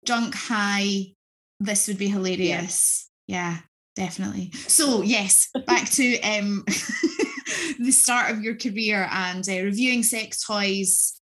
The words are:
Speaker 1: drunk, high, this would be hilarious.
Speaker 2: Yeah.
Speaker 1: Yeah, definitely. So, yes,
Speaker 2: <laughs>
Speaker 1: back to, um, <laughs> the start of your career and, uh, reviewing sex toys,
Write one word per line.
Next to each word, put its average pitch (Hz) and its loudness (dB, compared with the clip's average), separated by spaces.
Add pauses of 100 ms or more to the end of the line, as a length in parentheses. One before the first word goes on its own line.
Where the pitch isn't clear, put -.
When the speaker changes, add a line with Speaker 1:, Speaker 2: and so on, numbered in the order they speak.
Speaker 1:
drunk, 233 0
high, 202 0 (480)
this 208 0
would 202 -4
be 202 0
hilarious. 185 0 (160)
Speaker 2:
Yeah. 190 -6
Speaker 1:
Yeah, 170 -4 (360)
definitely. 190 -6 (160)
So, 262 4
yes, 202 4 (100)
Speaker 2:
<laughs> 262 -6
Speaker 1:
back 240 2
to, 247 4
um, 202 -2
<laughs> - -2
the 247 2
start 247 4
of 214 -4
your 226 -4
career 214 -2
and, 185 -2
uh, 185 -2
reviewing 240 2
sex - -2
toys, 196 0